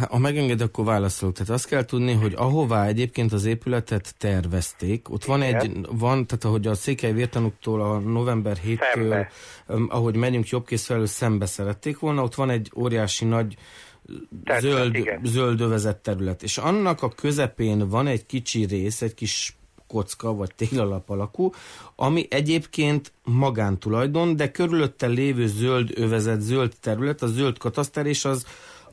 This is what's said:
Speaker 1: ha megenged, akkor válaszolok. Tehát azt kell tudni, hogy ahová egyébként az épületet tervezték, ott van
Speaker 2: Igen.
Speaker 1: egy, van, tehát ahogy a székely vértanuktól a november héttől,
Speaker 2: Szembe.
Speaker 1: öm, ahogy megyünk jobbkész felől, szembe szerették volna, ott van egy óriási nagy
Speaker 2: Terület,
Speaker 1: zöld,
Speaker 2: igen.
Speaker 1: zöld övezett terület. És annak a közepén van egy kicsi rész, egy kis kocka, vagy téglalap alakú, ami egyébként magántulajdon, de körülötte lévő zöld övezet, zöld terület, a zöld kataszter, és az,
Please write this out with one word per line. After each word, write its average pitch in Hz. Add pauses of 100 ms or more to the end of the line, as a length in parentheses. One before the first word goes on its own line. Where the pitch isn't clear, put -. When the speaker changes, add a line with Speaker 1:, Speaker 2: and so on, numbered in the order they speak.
(100)
Speaker 1:
ha 117
megenged, 135
akkor 117
válaszolok. 98
Tehát 95
azt 120
kell 135
tudni, 123
hogy 110
ahová 123
egyébként 113
az 101
épületet 113
tervezték, 92
ott -
van 139
Speaker 2:
Igen. 123
Speaker 1:
egy, 101
van, 120
tehát -
ahogy 110
a 110
székely 127
vértanuktól 113
a 104
november 110
héttől, 110
Speaker 2:
Szembe. 110 (360)
Speaker 1:
öm, 113
ahogy 117
megyünk 120
jobbkész 120
felől, 113
szembe 104
szerették 101
volna, 147
ott 120
van 135
egy 117
óriási 117
nagy 113 (880)
Speaker 2:
Terület, 123
Speaker 1:
zöld, 127
Speaker 2:
igen. 107
Speaker 1:
zöld 120
övezett 110
terület. 95
És -
annak 175
a 131
közepén 117
van 117
egy 131
kicsi 120
rész, 101
egy 113
kis - (300)
kocka, 110
vagy 98
téglalap 110
alakú, 104 (460)
ami 156
egyébként 147 (120)
magántulajdon, 123
de 147
körülötte 165
lévő 123
zöld 117
övezet, 113
zöld 120
terület, 135
a 127
zöld 127
kataszter, 143
és 147
az, 131 (460)